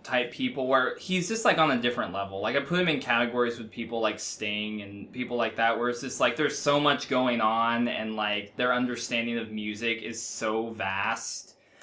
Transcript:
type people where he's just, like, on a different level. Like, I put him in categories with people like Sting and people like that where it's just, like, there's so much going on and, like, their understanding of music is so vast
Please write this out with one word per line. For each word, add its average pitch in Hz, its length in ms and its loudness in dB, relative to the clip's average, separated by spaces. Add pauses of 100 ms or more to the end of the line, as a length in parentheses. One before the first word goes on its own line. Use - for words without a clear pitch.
type 123 300 0
people 131 340 -2
where 131 300 4
he's 185 320 -2
just, 220 160 -2
like, 160 140 4
on 156 140 6
a 123 100 2
different 120 320 0
level. 98 260 -4
Like, 113 160 0
I 139 40 4
put 170 200 0
him 180 80 2
in 143 100 2
categories 120 600 2
with 110 120 -10
people 117 300 -6
like 107 180 2
Sting 107 600 -4
and 101 320 -12
people 120 240 -4
like 113 200 0
that 117 220 4
where 120 120 2
it's 120 100 -4
just, 131 180 -6
like, 120 180 4
there's 147 220 0
so 147 220 4
much 143 300 2
going 127 320 2
on 117 460 4
and, 110 280 -4
like, 104 400 -2
their 123 160 2
understanding 120 640 0
of 110 140 -4
music 107 500 -2
is 117 220 -8
so 113 480 -2
vast 101 840 -4 (260)